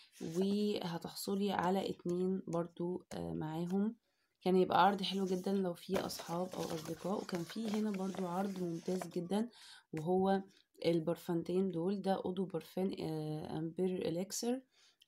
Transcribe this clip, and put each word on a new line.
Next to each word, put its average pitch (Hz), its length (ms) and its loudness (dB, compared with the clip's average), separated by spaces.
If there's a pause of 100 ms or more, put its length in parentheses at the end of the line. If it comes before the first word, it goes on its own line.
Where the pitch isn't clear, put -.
(200)
وهتحصلي 196 1300 0
على 185 380 2
اتنين 185 560 0
برضو، 175 680 -2
آه، 170 200 -6
معاهم. 175 640 0 (460)
كان 185 140 6
يبقى 180 300 8
عرض 196 160 4
حلو 190 240 -2
جدًا 185 260 0
لو 190 220 2
في 185 260 0
اصحاب 175 540 -4
او 165 80 -4
اصدقاء. 165 600 -4
وكان 170 220 -4
في 220 240 -6
هنا 214 220 0
برضو 190 360 -2
عرض 185 360 -2
ممتاز 175 380 -2 (160)
جدًا، 190 320 0 (440)
وهو 190 500 4 (440)
البرفانتين 170 840 0
دول، 180 320 -2
ده 190 100 2
اودو 185 320 -2
برفان، 185 560 -4
آه، 156 580 -4
امبير 180 500 0
اليكسر، 202 520 -2 (480)